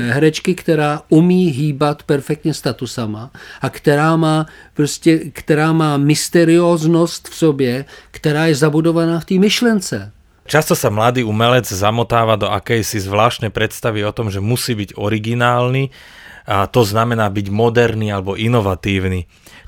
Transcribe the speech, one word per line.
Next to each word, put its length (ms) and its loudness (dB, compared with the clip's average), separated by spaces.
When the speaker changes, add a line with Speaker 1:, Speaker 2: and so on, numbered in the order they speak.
Speaker 1:
herečky, 440 0
která 540 -2
umí 420 4
hýbat 520 -2
perfektně 520 -2
statusama 760 -8
a 100 -4
která 460 2
má 300 2
prostě, 440 0
která 400 0
má 240 2
mysterióznost 1300 2
v 60 -18
sobě, 500 0
která 360 -2
je 80 2
zabudovaná 680 0
v 40 -10
té 100 -4
myšlence. 760 0
Speaker 2:
Často 240 2
sa 160 0
mladý 400 0
umelec 400 2
zamotáva 720 0
do 80 -2
akejsi 560 -4
zvláštnej 480 0
predstavy 480 -4
o 160 -4
tom, 160 -6
že 80 -6
musí 320 -2
byť 240 -8
originálny, 960 -2
a 160 2
to 160 0
znamená 480 0
byť 240 -4
moderný 560 0
alebo 240 -4
inovatívny. 960 -2